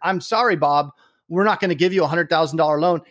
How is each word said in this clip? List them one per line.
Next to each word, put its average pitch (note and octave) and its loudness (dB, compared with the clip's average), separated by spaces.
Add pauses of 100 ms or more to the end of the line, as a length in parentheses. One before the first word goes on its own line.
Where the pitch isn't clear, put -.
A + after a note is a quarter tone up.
I'm F3+ -2
sorry, A3 0
Bob, D3 0 (400)
we're F#3 0
not G3 0
gonna F#3 -2
give F3+ 0
you F#3 2
a D3 0
hundred D#3+ -2
thousand D#3+ 0
dollar D3+ 2
loan." E3+ 0